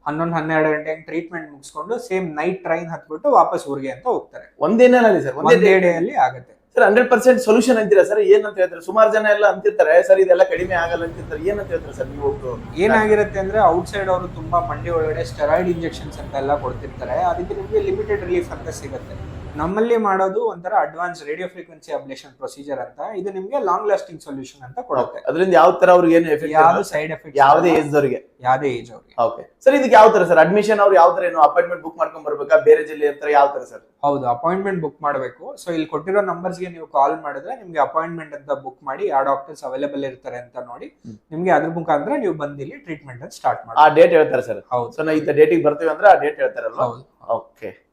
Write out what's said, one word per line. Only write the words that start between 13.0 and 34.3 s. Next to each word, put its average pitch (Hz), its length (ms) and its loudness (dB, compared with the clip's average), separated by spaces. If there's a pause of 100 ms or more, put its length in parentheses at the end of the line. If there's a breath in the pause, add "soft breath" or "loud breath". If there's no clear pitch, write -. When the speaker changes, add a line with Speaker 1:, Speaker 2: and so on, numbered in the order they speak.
Speaker 1:
ಅಂದ್ರೆ, 196 200 -2
ಔಟ್ಸೈಡ್ 190 480 0
ಅವರು 180 200 -2
ತುಂಬಾ 170 320 -4
ಮಂಡಿ 170 300 -8
ಒಳಗಡೆ 156 340 -4
ಸ್ಟೆರಾಯ್ಡ್ 160 440 -2
ಇಂಜೆಕ್ಷನ್ಸ್ 165 500 -6
ಅಂತ - 160 -14
ಎಲ್ಲ 139 260 -2
ಕೊಡ್ತಿರ್ತಾರೆ, 127 520 -10
ಅದಕ್ಕೆ 175 420 -4
ನಿಮ್ಗೆ 415 260 -2
ಲಿಮಿಟೆಡ್ 392 440 -4
ರಿಲೀಫ್ 175 280 -4
ಅಂತ 156 160 -12
ಸಿಗುತ್ತೆ. - 720 -14 (160)
ನಮ್ಮಲ್ಲಿ 208 400 -2
ಮಾಡೋದು 196 480 0
ಒಂಥರ 185 340 -6
ಅಡ್ವಾನ್ಸ್ 165 460 -4
ರೇಡಿಯೋ 170 240 -8
ಫ್ರೀಕ್ವೆನ್ಸಿ 160 440 -16
ಅಬ್ಲೇಷನ್ 139 400 -12
ಪ್ರೊಸೀಜರ್ 143 460 -12
ಅಂತ. - 220 -12 (160)
ಇದು 190 160 -8
ನಿಮ್ಗೆ 208 320 -6
ಲಾಂಗ್ 196 240 -2
ಲಾಸ್ಟಿಂಗ್ 180 340 -4
ಸೊಲ್ಯೂಷನ್ 139 400 -16
ಅಂತ 127 200 -14
ಕೊಡುತ್ತೆ. 127 440 -4
Speaker 2:
ಅದರಿಂದ 170 280 0
ಯಾವ 165 160 8
ತರ 180 200 2
ಅವ್ರಿಗೆ 175 260 6
ಏನು 170 100 2
ಎಫೆಕ್ಟ್ 151 260 -4
Speaker 1:
ಯಾವ್ದು 156 180 6
Speaker 2:
ಇರಲ್ಲ? 190 120 0
Speaker 1:
ಸೈಡ್ 160 300 -6
ಎಫೆಕ್ಟ್ 151 260 -8
Speaker 2:
ಯಾವುದೇ 151 300 6
Speaker 1:
ಇರಲ್ಲ. 156 160 2
Speaker 2:
ಏಜ್ 143 80 -4
ದವ್ರಿಗೆ? 143 480 -2
Speaker 1:
ಯಾವುದೇ 135 280 0
ಏಜ್ 117 240 -8
ಅವ್ರಿಗೆ. - 300 -8
Speaker 2:
ಓಕೆ. - 420 -4
ಸರ್, 269 100 6
ಇದಕ್ಕೆ 254 200 2
ಯಾವ 220 160 10
ತರ 202 140 2
ಸರ್ 165 140 4
ಅಡ್ಮಿಷನ್? 208 420 4
ಅವ್ರು 202 140 6
ಯಾವ 175 220 6
ತರ 185 80 -4
ಏನು 160 160 -2
ಅಪಾಯಿಂಟ್ಮೆಂಟ್ 170 440 2
ಬುಕ್ 165 140 -14
ಮಾಡ್ಕೊಂಡ್ 156 280 -6
ಬರ್ಬೇಕಾ? 147 320 0
ಬೇರೆ 151 260 4
ಜಿಲ್ಲೆ 147 240 -4
ಹತ್ರ 147 220 -6
ಯಾವ 143 160 4
ತರ 135 120 -6
ಸರ್? 117 300 -16 (140)
Speaker 1:
ಹೌದು, 143 240 -2
ಅಪಾಯಿಂಟ್ಮೆಂಟ್ 185 560 -4